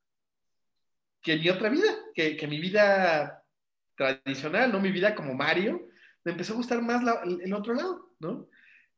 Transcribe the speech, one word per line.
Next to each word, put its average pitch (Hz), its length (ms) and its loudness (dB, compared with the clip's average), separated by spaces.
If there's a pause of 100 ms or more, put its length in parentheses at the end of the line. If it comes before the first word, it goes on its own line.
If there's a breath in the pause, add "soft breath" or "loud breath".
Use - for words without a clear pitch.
(1200)
que 160 140 0
mi 160 140 2
otra 208 200 0
vida, 359 200 4 (260)
que, 156 220 0
que 151 100 -6
mi 147 120 -4
vida 185 840 2 (520)
tradicional, 143 760 0
¿no? 196 80 0
Mi 190 120 2
vida 190 220 2
como 147 200 -6
Mario, 175 540 0 (360 loud breath)
me 170 80 -2
empezó 180 220 -6
a 226 40 -4
gustar 240 240 -2
más 240 220 0
la, 233 220 2
el, 180 160 -4
el 190 120 -4
otro 214 220 -4
lado, 349 440 -6
¿no? 185 280 -8 (500 soft breath)